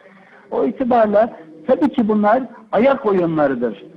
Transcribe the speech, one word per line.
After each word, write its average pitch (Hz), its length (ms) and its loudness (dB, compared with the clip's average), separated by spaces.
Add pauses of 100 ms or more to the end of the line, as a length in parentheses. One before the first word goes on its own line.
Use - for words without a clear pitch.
(500)
O 233 140 -2
itibarla 233 720 0 (300)
tabii - 220 0
ki 214 200 -2
bunlar 214 340 2 (300)
ayak 254 340 0
oyunlarıdır. 151 800 -2 (120)